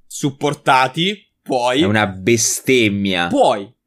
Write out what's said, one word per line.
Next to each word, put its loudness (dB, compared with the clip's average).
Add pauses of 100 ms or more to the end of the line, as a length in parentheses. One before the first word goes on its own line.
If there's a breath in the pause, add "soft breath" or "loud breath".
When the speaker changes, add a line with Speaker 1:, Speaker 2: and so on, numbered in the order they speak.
Speaker 1:
supportati, -2 (240)
puoi. -2
Speaker 2:
È 2
una 2
bestemmia. 0
Speaker 1:
Puoi, 0 (140)